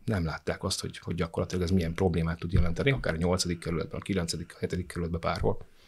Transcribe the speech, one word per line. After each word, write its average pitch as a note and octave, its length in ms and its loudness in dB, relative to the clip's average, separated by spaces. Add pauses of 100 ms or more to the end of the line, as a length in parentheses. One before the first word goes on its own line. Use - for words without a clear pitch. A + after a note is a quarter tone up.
Nem G2 200 0
látták - 400 -4
azt, - 160 -2
hogy, - 180 -8
hogy - 160 -6
gyakorlatilag F2+ 500 -2
ez E2+ 60 2
milyen E2+ 240 2
problémát E2+ 440 2
tud E2+ 140 -4
jelenteni, F2 380 4
akár F#2 240 0
a - 20 -4
nyolcadik F2 420 2
kerületben, - 420 -4
a - 20 -6
kilencedik, E2+ 520 -2
a - 60 -20
hetedik F2+ 260 -2
kerületben, E2+ 340 -4
bárhol. E2+ 380 0 (300)